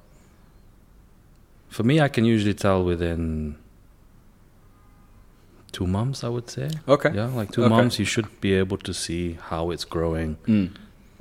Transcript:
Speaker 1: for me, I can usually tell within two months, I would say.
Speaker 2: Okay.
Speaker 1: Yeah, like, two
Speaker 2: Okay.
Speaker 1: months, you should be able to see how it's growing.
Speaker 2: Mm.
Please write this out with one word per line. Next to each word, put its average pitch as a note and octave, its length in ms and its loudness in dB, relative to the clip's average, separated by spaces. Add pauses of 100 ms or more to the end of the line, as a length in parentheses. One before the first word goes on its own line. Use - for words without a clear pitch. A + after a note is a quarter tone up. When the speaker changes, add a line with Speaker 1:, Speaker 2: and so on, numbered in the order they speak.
(1700)
Speaker 1:
for - 160 -6
me, D3 160 6
I C#3+ 80 4
can A2+ 160 2
usually G#2+ 300 4
tell F#2+ 280 2
within E2 720 -2 (2250)
two - 160 -6
months, A2+ 380 -2
I B2 40 -4
would A#2+ 220 -6
say. C3+ 200 -8 (180)
Speaker 2:
Okay. C#3+ 260 4
Speaker 1:
Yeah, G#2 120 -2
like, A#2+ 260 -6
two A#2 120 0
Speaker 2:
Okay. A#2 60 6
Speaker 1:
months, A#2 300 4
you G2+ 40 2
should - 360 -4
be G2 140 2
able F#2+ 240 0
to F#2+ 140 -8
see E2+ 480 -6
how E2 300 -6
it's E2 140 -6
growing. D#2+ 520 -2 (120)
Speaker 2:
Mm. G2+ 220 2 (500)